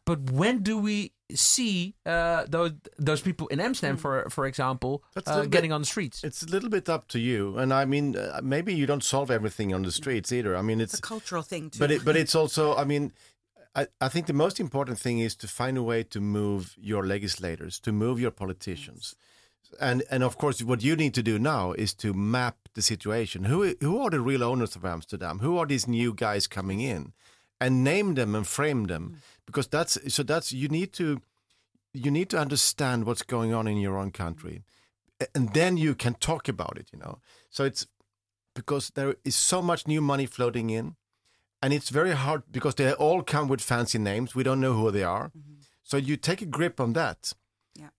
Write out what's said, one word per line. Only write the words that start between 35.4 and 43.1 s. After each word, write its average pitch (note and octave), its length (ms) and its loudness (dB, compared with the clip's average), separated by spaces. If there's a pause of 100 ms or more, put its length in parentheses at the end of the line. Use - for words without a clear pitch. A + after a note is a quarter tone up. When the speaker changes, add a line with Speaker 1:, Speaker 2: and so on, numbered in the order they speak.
Speaker 3:
then F3 240 4
you D#3 180 2
can A#2+ 200 -2
talk - 340 -2
about F2+ 280 -6
it, - 140 -18
you - 80 -18
know. - 200 -14 (300)
So - 140 -2
it's - 240 -2 (680)
because C#3 360 -4
there C#3 320 -2
is C3 120 -2
so - 260 2
much E3+ 260 0
new D#3 140 2
money C#3 240 2
floating A#2+ 440 0
in, A#2+ 260 -4 (640)
and C3+ 120 2
it's - 160 -2
very D#3+ 220 2
hard C#3+ 400 0
because B2+ 240 -2
they C3+ 180 4
all D#3+ 280 4